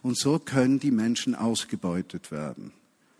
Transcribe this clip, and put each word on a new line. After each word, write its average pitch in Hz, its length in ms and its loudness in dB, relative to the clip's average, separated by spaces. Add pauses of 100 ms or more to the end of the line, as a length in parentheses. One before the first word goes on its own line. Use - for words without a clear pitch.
Und 123 160 -2
so 147 220 2
können 131 400 4
die 139 120 0
Menschen 117 440 2
ausgebeutet 92 960 -4
werden. 76 400 -8 (480)